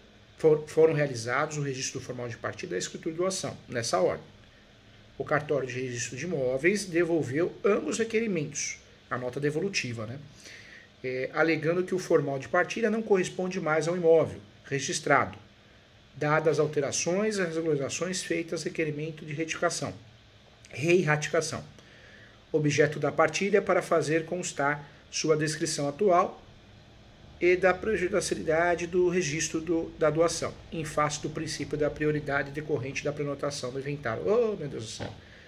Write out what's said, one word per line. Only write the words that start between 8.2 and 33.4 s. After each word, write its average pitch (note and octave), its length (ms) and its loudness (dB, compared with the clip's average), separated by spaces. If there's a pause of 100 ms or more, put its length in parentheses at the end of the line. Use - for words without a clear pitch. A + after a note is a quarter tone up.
a B2 80 -2
nota B2 200 -6
devolutiva, D3 680 -2
né? A#2+ 120 -10 (840)
É, C3 300 -4
alegando D#3+ 500 2
que F#3+ 100 -4
o F3+ 40 2
formal C#3+ 400 2
de C3 100 -10
partilha F#3 400 2
não A3+ 140 0
corresponde F#3 580 0
mais D#3 260 2
ao E3+ 80 0
imóvel D#3+ 460 6 (240)
registrado, C3 720 0 (800)
dadas D3+ 360 4
as C#3 60 2
alterações E3 800 0
e G3 60 0
as E3 120 -2
regularizações E3 680 -2
feitas E3 400 -4
requerimento D#3 640 -4
de D#3 80 -8
retificação, D#3 580 -2 (800)
reirratificação. D3+ 920 2 (880)
Objeto D3 480 2
da C#3+ 140 0
partilha F#3+ 480 4
para F3+ 220 2
fazer D#3 420 2
constar D3 640 -2 (220)
sua D#3 260 2
descrição D3+ 500 -2
atual F3+ 540 2 (1000)
e F3+ 160 4
da F#3 160 6
prejudicialidade F3 1120 0
do F3+ 220 4
registro D#3+ 540 -2
do, E3 360 -2
da D#3 120 4
doação, D#3+ 420 0 (180)
em E3 140 -6
face D3 380 -2
do - 80 -6
princípio D3+ 480 -6
da D3 100 0
prioridade C#3+ 600 -2
decorrente C#3 520 -4
da C#3+ 120 -2
prenotação C#3+ 580 -4